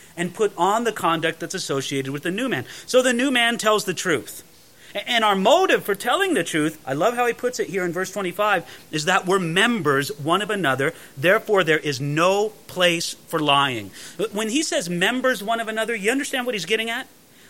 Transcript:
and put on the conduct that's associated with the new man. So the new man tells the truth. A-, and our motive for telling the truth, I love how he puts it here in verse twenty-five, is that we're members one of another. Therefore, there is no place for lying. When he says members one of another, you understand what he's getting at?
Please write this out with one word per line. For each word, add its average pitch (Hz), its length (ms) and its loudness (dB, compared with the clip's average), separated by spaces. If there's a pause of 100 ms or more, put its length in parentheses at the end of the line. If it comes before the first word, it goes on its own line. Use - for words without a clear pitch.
(160)
and 175 180 -4
put 208 220 0
on 202 300 2
the 220 80 0
conduct 165 480 -2
that's 170 140 -8
associated 139 580 -4
with 143 100 -8
the 180 80 -2
new 226 160 -4
man. 151 160 -4 (220)
So 254 160 4
the 254 100 2
new 254 200 0
man 233 260 2
tells 214 260 2
the 190 100 -4
truth. - 500 -4 (500)
A-, 302 160 -8
and 233 160 2
our 208 100 4
motive 262 480 4
for 202 120 -2
telling 339 400 0
the 170 80 2
truth, 151 420 -2
I 131 80 -4
love 190 220 2
how 247 100 0
he 233 80 0
puts - 260 -4
it 202 80 -2
here 180 160 -4
in 175 80 -2
verse 180 200 -4
twenty-five, 202 540 0 (260)
is 156 140 -4
that 185 200 4
we're 185 140 4
members 165 680 2 (120)
one 165 220 0
of 208 100 -4
another. 147 420 0 (240)
Therefore, 190 480 2
there 156 140 2
is 147 200 -4
no 180 540 0 (140)
place 175 480 0 (120)
for 165 120 -4
lying. 139 520 2 (400)
When 214 180 -2
he 285 140 0
says 247 260 -2
members 214 540 0
one 226 160 -2
of 220 80 -6
another, 220 280 -4
you 202 160 0
understand 269 340 -2
what 240 100 -2
he's 170 100 -6
getting 220 240 -2
at? 247 180 -6 (420)